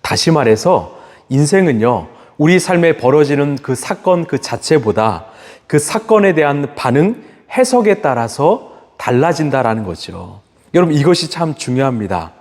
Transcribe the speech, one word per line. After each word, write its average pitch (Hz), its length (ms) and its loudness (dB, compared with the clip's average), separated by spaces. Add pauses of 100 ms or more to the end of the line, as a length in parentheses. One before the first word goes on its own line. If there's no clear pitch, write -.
다시 - 300 -2
말해서 131 640 2 (320)
인생은요, 131 760 2 (320)
우리 170 200 4
삶에 170 380 2
벌어지는 143 600 2
그 131 180 -6
사건 180 500 -2
그 139 160 -4
자체보다 107 880 -2 (400)
그 - 120 0
사건에 208 540 0
대한 143 420 0
반응, 151 480 0 (280)
해석에 240 460 2
따라서 135 760 -2 (240)
달라진다라는 127 880 0
거죠. 90 560 -12 (320)
여러분, 170 220 2
이것이 160 340 2
참 165 260 -6
중요합니다. 110 880 -4